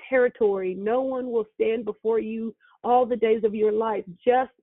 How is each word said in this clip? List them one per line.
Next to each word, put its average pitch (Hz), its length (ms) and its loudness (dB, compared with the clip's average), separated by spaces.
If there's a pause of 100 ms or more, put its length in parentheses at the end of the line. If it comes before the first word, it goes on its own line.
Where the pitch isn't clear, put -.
territory. 202 680 0
No 214 280 -2
one 254 280 -4
will 220 240 -2
stand 220 300 -2
before 220 340 -2
you 220 360 -6 (280)
all 247 240 4
the 240 100 -2
days 220 280 2
of 214 100 0
your 214 180 2
life. 220 320 -2 (200)
Just 254 280 2 (100)